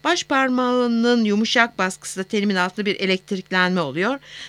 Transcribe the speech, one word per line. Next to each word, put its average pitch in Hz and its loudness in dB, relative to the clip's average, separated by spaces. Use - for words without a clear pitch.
Baş 349 0
parmağının 247 2
yumuşak 220 0
baskısı 185 -6
da 190 -4
tenimin 202 0
altında 185 -2
bir 196 -2
elektriklenme 185 0
oluyor. 175 -2